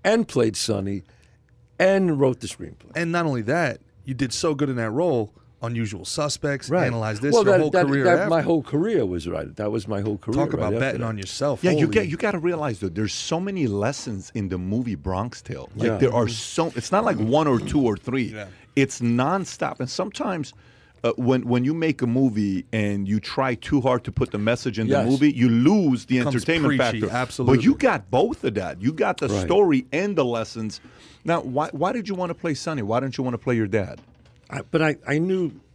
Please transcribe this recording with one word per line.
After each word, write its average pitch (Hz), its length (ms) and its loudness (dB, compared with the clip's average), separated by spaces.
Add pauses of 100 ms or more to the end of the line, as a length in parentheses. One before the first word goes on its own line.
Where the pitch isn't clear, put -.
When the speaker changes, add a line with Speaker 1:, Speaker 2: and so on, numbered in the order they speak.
Speaker 1:
and 220 240 2
played 113 280 2
Sonny 101 460 -4 (760)
and 185 420 4
wrote 131 200 2
the 107 80 -8
screenplay. - 460 -14
Speaker 2:
And 165 180 -2
not 170 120 0
only 131 180 0
that, 139 380 -2 (240)
you 131 80 -8
did 123 220 -2
so 160 200 0
good 143 140 0
in 127 80 -2
that 113 140 -2
role, 127 420 0 (340)
Unusual 110 380 -4
Suspects, 143 640 -4
Speaker 1:
Right. 165 160 2
Speaker 2:
analyze 110 340 -2
this, 143 120 2
Speaker 1:
Well, 226 120 6
Speaker 2:
your 196 80 6
Speaker 1:
that, 185 80 6
Speaker 2:
whole 151 100 2
Speaker 1:
that, 180 160 4
Speaker 2:
career 139 180 2
Speaker 1:
that, 180 240 4
my 165 100 2
Speaker 2:
after. - 80 0
Speaker 1:
whole 165 160 2
career 160 440 0
was 85 220 -4
right. 85 280 -6
That 104 160 -2
was 104 160 -2
my 101 120 -2
whole 104 180 -2
career - 160 -4
Speaker 2:
Talk 143 180 0
Speaker 1:
right - 20 -2
Speaker 2:
about 107 200 -2
Speaker 1:
after 117 60 -2
Speaker 2:
betting 127 220 -2
Speaker 1:
that. 117 40 -4
Speaker 2:
on 110 120 -6
yourself. 127 440 -4
Speaker 3:
Yeah, 180 100 4
you 151 140 4
Speaker 2:
Holy 156 60 -2
Speaker 3:
get, 196 160 0
you 156 80 -6
gotta 202 220 -2
realize 151 420 -2
that 92 140 -4
there's 104 200 -2
so - 260 -4
many 190 260 -2
lessons 101 680 -4
in 98 140 -4
the 90 100 -4
movie 107 360 -2
Bronx 92 480 -6
Tale. - 340 -12
Like, 113 120 0
Speaker 1:
Yeah. 110 100 2
Speaker 3:
there 127 160 4
are 120 120 4
Speaker 1:
Mm-hmm. 120 60 -2 (360)
Speaker 3:
so, - 80 -6
it's - 160 -4
not 214 120 2
like 139 140 0
one 131 280 2
or 123 140 4
two - 200 0
or 110 160 2
three. 120 380 -4
Speaker 2:
Yeah. 104 120 -12 (300)
Speaker 3:
It's 135 240 0
nonstop. 135 800 0
And 131 100 -4
sometimes, 190 640 -4 (520)
uh, 117 120 2
when, 127 300 2
when 123 180 2
you 151 100 0
make 160 260 -2
a 123 60 2
movie 107 680 2
and 104 340 0
you 104 140 0
try 131 340 -2
too 139 280 -2
hard 123 220 2
to - 80 -6
put - 180 -2
the 104 80 -4
message 113 400 -2
in 110 80 0
the 139 80 2
Speaker 1:
Yes. 127 160 2
Speaker 3:
movie, 139 200 4
you 123 200 2
lose 135 560 4
the 127 160 2
Speaker 2:
Comes 135 120 0
Speaker 3:
entertainment 147 440 2
Speaker 2:
preachy, 113 240 0
Speaker 3:
factor. 101 120 -2
Speaker 2:
absolutely. 127 440 2
Speaker 3:
But 117 60 0
you 269 100 6
got 196 360 0
both 175 320 2
of 113 120 -2
that. 87 260 -4
You 120 120 2
got 185 260 -2
the 123 100 -2
Speaker 1:
Right. 101 180 0
Speaker 3:
story 165 460 4
and 196 240 -2
the 143 80 2
lessons. 113 560 -4 (460)
Now, 165 160 0
why, 135 300 -2
why 165 200 -2
did 220 160 -6
you 196 60 -4
wanna 180 200 -4
play 165 200 -4
Sonny? 151 280 -6
Why 110 180 0
didn't 131 180 -6
you 131 60 -2
wanna 123 140 -2
play 127 160 0
your 110 120 2
dad? 98 340 -2 (500)
Speaker 1:
I, 135 100 -8 (100)
but 156 120 2
I, 156 140 2 (100)
I 143 120 0
knew 180 340 0 (220)